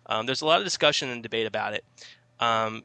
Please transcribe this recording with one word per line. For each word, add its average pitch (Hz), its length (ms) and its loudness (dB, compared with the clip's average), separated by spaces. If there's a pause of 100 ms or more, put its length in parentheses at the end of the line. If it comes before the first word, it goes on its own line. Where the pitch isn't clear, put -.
Um, 110 180 -2
there's 131 160 -2
a 156 60 -2
lot 170 140 6
of 208 40 -4
discussion 151 460 0
and 120 100 -8
debate 113 280 -4
about 107 260 -4
it. - 100 -6 (560)
Um, 113 440 0